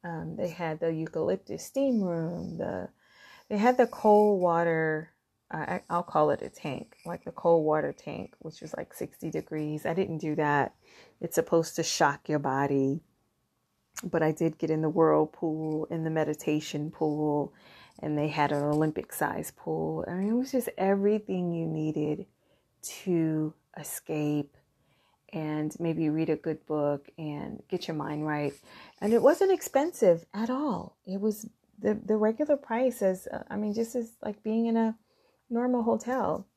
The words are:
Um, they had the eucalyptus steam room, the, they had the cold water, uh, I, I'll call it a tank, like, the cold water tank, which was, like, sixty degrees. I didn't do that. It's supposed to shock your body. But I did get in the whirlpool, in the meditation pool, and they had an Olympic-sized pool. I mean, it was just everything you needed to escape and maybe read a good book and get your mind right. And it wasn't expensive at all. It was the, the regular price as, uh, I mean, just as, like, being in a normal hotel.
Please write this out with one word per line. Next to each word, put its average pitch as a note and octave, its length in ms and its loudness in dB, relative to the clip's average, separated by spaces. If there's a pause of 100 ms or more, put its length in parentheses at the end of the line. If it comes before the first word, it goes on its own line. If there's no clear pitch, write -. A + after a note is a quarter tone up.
Um, E3 320 -8
they F3+ 120 -2
had E3 320 -6
the E3 120 0
eucalyptus D#3+ 720 -4
steam C4+ 380 0
room, E3+ 560 -4
the, F2+ 300 -6 (600)
they G#3+ 80 -2
had B3 200 4
the B3 100 8
cold G#3 540 6
water, E3 720 2 (400)
uh, E3 40 -6
I, E3 320 -4
I'll E3+ 140 0
call D3+ 280 4
it - 120 0
a - 60 -8
tank, - 560 -10
like, E3 200 -8
the E3+ 60 -10
cold E3 340 4
water D3+ 280 2
tank, - 480 -12
which - 200 -16
was, D#3 160 -14
like, - 180 -10
sixty - 360 -8
degrees. D3+ 560 -6
I D#3+ 80 -2
didn't E3+ 240 -2
do D3+ 180 -4
that. D3 380 2 (460)
It's - 160 -4
supposed E3 400 2
to E3 80 -2
shock - 440 0
your D3+ 120 2
body. C#3 600 0 (1000)
But E3 200 0
I D#3 100 2
did D#3+ 260 -2
get D#3+ 120 -2
in D#3+ 120 0
the D#3+ 60 2
whirlpool, D#3 1040 2
in E3 120 -4
the D#3+ 80 -2
meditation D3+ 800 -2
pool, D3+ 640 0 (480)
and D3+ 180 -2
they D3+ 100 0
had D3+ 220 0
an D3 120 0
Olympic-sized D3+ 920 -2
pool. D#3+ 520 -4
I F3 60 -6
mean, G3 160 -2
it A3+ 40 0
was B3+ 160 -2
just A#3+ 280 -2
everything G3 720 2
you E3 140 -2
needed D#3 600 -2 (800)
to D#3 500 0 (240)
escape D3 760 -4 (760)
and D3+ 460 -4
maybe D#3+ 320 0
read D#3 180 0
a D#3 80 2
good D#3 300 -6
book D3 500 -2
and D3 520 -10
get F3+ 200 -4
your E3 80 -4
mind D3+ 300 -4
right. D3 260 -2 (480)
And G#3 120 2
it A3+ 100 6
wasn't F4+ 300 6
expensive C4 720 2 (100)
at A3+ 160 -2
all. B3+ 460 -4 (100)
It G3 140 -6
was G#3+ 280 -2 (300)
the, G#3 160 0
the G#3+ 220 0
regular A3+ 400 2
price A#3 460 0
as, F#3+ 240 2
uh, - 240 -8
I - 60 -6
mean, G#3 160 -2
just A3+ 220 -4
as, A#3 180 -4 (100)
like, G#3 200 -8
being A3+ 240 0
in A3+ 100 2
a A3+ 200 2 (560)
normal B3 300 0
hotel. A3 640 0 (100)